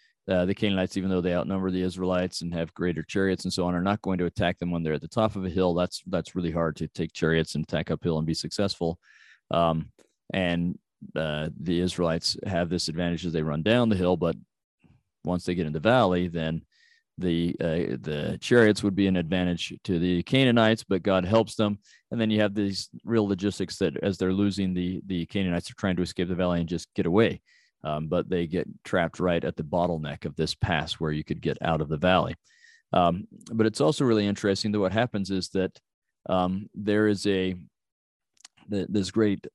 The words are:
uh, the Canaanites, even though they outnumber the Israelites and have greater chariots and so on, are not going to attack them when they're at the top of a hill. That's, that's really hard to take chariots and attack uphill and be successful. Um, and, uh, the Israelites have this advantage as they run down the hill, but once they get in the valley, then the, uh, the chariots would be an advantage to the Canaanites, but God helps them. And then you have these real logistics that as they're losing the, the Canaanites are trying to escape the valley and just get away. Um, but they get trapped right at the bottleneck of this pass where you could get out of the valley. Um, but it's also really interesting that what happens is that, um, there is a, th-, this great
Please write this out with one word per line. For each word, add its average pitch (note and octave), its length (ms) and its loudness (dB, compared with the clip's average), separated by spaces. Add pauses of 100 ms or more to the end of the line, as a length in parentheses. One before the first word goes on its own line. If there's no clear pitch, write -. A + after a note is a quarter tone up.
(280)
uh, F#2 180 2
the G2 80 0
Canaanites, F#2+ 420 0
even F#2+ 140 -2
though F#2 100 2
they F2 140 0
outnumber F#2 360 -2
the F2+ 120 -2
Israelites F2+ 580 -2
and E2+ 140 -8
have E2 180 -4
greater E2+ 300 -2
chariots F#2+ 420 0
and F#2 80 -2
so F2+ 140 0
on, F2+ 80 0
are F2 80 0
not G2+ 180 0
going F#2 180 -2
to F2 80 0
attack F2 320 0
them F2 120 -4
when E2+ 120 -2
they're D#2 120 -2
at C#2+ 80 -4
the E2 60 -14
top A2 280 -2
of F#2+ 80 -6
a F#2 60 -4
hill. F2 240 2
That's, F2 320 -2
that's F2+ 280 -4
really E2+ 180 -2
hard E2 240 -2
to D#2+ 120 -6
take E2 240 -6
chariots D#2+ 440 2
and D#2 80 -2
attack - 260 -4
uphill E2 280 0
and D#2 80 -2
be E2 60 0
successful. E2+ 640 -2 (520)
Um, E2 400 0 (420)
and, F2 460 0 (360)
uh, D#2 360 -4 (100)
the E2+ 200 0
Israelites F2 640 0
have F2 240 0
this F2 180 -2
advantage E2+ 380 -2
as E2 60 -4
they D#2+ 100 0
run D#2 200 -2
down A#2 260 4
the G#2 80 2
hill, F2+ 200 2
but E2 200 0 (880)
once F2+ 200 -2
they F2+ 120 -2
get E2+ 100 -2
in D2+ 60 -4
the D#2 80 -4
valley, F#2 480 4
then D#2+ 340 -2 (560)
the, E2+ 420 0
uh, E2 420 -2
the D2+ 400 -4
chariots A2 400 6
would G2+ 120 2
be G2 120 4
an F#2 100 2
advantage F2 560 0 (120)
to F2+ 140 0
the F2 260 2
Canaanites, A#2 600 4
but F#2+ 180 0
God F#2+ 220 4
helps A2 300 4
them. G#2 240 0 (320)
And A#2+ 100 -4
then A2+ 80 2
you G#2+ 140 4
have G2+ 120 2
these G2+ 360 -2 (140)
real A2+ 220 2
logistics G2 520 -2
that E2 240 0
as F#2+ 160 0
they're F#2 160 2
losing F#2+ 400 0
the, F2+ 320 -4
the F2+ 180 -2
Canaanites F2+ 460 -2
are - 80 -20
trying F#2+ 180 0
to F2+ 60 0
escape F2 260 -4
the F#2 60 -2
valley F2 260 0
and E2 80 -2
just E2+ 260 -6
get F#2+ 120 -2
away. F#2 340 2 (440)
Um, D2+ 240 -4
but F2 200 0
they F2 180 0
get E2 220 -4 (160)
trapped E2+ 340 0
right F2 240 2
at D2+ 140 -4
the E2 60 -6
bottleneck D#2 640 -2
of D2+ 100 -8
this D#2 180 -2
pass D#2+ 400 -2
where D#2 160 -4
you D2+ 140 -4
could E2 160 -6
get D#2+ 220 -2
out E2 180 0
of D2 80 -4
the D#2 80 -2
valley. F2+ 380 2 (580)
Um, F2 340 2 (240)
but A2 140 2
it's A2 160 0
also D3+ 240 2
really A2 220 4
interesting G2+ 460 0
that G#2 80 2
what F#2 120 2
happens G#2+ 380 -2
is F#2+ 200 -4
that, F#2 280 -2 (500)
um, F#2 460 0
there G#2 340 2
is G2+ 180 0
a, F#2 280 0 (1160)
th-, G2+ 200 -2
this F#2+ 200 0
great G#2 440 0